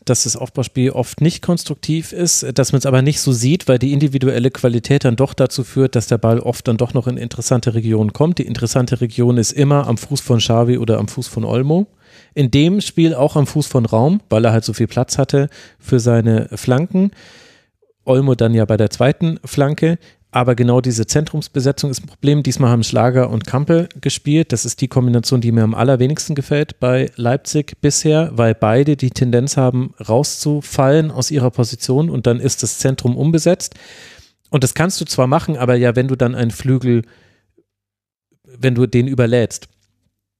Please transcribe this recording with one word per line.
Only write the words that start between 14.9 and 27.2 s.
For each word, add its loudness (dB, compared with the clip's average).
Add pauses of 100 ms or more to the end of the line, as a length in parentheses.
hatte 0 (300)
für 0
seine 2
Flanken. 0 (920)
Olmo 2
dann 2
ja 2
bei 0
der 2
zweiten 0
Flanke. 0 (360)
Aber 2
genau 2
diese -2
Zentrumsbesetzung -2
ist -8
ein -18
Problem. 0
Diesmal 2
haben 2
Schlager 2
und -4
Kampel 0 (100)
gespielt. 0
Das -4
ist -8
die -2
Kombination, 0
die 0
mir 4
am 2
allerwenigsten 0
gefällt -4
bei 0
Leipzig -2